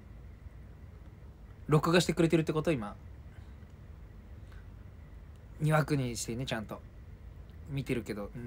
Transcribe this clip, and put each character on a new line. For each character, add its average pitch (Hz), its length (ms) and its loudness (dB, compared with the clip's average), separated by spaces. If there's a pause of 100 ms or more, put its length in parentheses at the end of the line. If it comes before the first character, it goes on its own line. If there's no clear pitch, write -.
(1700)
録 156 240 8
画 180 80 12
し - 60 4
て 175 80 4
く 170 80 8
れ 165 60 10
て 170 80 8
る 165 40 10
っ 156 40 2
て 180 80 2
こ 156 100 4
と？ 170 100 6
今。 101 240 0 (2750)
二 151 120 6
枠 156 240 6
に 123 200 0
し - 80 -4
て 117 100 -2
ね、 127 120 -2
ち 123 80 0
ゃ 113 60 0
ん 104 40 -4
と。 101 160 -6 (920)
見 139 140 0
て 131 100 0
る 117 80 2
け 107 120 -4
ど、 101 160 -4 (160)